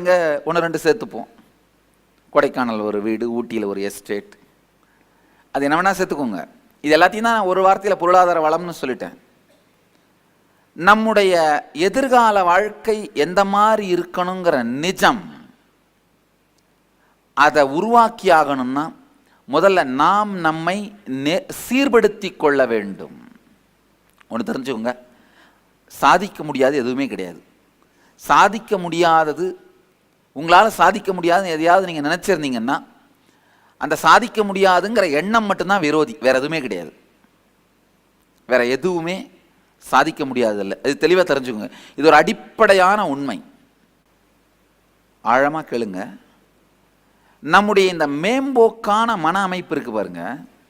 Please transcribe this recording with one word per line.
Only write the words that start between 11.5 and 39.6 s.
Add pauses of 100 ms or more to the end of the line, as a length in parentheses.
எதிர்கால
வாழ்க்கை (280)
எந்த (140)
மாதிரி
இருக்கணுங்கிற (220)
நிஜம், (2250)
அதை (140)
உருவாக்கி (100)
ஆகணும்னா (640)
முதல்ல (160)
நாம் (140)
நம்மை (480)
நெ-, (160)
சீர்படுத்தி
கொள்ள
வேண்டும். (1120)
ஒண்ணு
தெரிஞ்சுக்கோங்க, (1080)
சாதிக்க
முடியாது
எதுவுமே
கிடையாது. (880)
சாதிக்க
முடியாதது, (920)
உங்களால (140)
சாதிக்க
முடியாதுன்னு
எதையாவது
நீங்க
நினைச்சிருந்தீங்கன்னா (1040)
அந்த
சாதிக்க
முடியாதுங்கிற (100)
எண்ணம்
மட்டும்தான்
விரோதி,
வேற
எதுவுமே
கிடையாது. (1500)
வேற (140)
எதுவுமே (760)